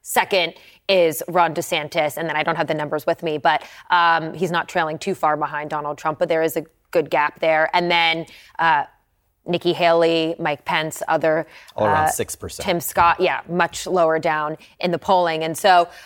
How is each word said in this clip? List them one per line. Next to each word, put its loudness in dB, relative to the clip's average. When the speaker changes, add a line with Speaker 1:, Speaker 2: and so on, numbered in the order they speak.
Speaker 1:
second 0
is 2
Ron 2
DeSantis, -4
and -6
then -4
I 0
don't -2
have -2
the -2
numbers -6
with -2
me, -4
but, 2
um, 2
he's -4
not -2
trailing -2
too -4
far 0
behind -6
Donald -6
Trump, -4
but 0
there 2
is 0
a -6
good 0
gap 0
there. 2
And 2
then, 2
uh, 2
Nikki -2
Haley, 2
Mike -6
Pence, -4
other, 0
Speaker 2:
All 2
around 2
Speaker 1:
uh, -2
Speaker 2:
six -6
percent. -12
Speaker 1:
Tim -2
Scott, 2
yeah, 0
much -4
lower 2
down -2
in -2
the 0
polling. 2
And -4
so, 6